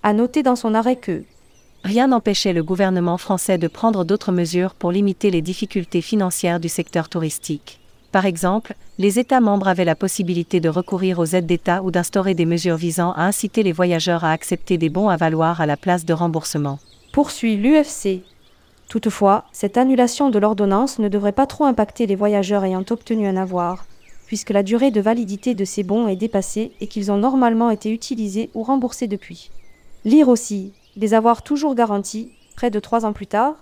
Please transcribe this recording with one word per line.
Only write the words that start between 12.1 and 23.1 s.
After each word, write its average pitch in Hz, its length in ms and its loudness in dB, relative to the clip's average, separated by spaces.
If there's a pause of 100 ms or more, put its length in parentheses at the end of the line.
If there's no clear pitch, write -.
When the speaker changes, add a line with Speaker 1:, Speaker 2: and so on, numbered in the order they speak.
Speaker 2:
des 170 120 0
mesures 170 300 0
visant 170 380 -2
à 151 80 -4
inciter 202 420 0
les 190 80 2
voyageurs 170 540 0
à 160 80 2
accepter - 440 -2
des 160 120 0
bons 185 180 0
à 185 80 4
valoir 160 460 0
à 156 40 2
la 147 120 0
place 180 260 0
de 170 80 -2
remboursement. 156 680 -2 (340)
Speaker 1:
Poursuit 247 420 0
l'U 269 260 4
F 294 60 0
C. 185 360 -4 (680)
Toutefois, 208 640 2
cette 202 240 -2
annulation 254 520 4
de 208 100 2
l'ordonnance 208 600 0
ne 208 80 0
devrait 202 240 0
pas 269 160 2
trop 302 160 -4
impacter 240 440 0
les 196 80 0
voyageurs 202 500 0
ayant 185 240 -2
obtenu 226 360 -2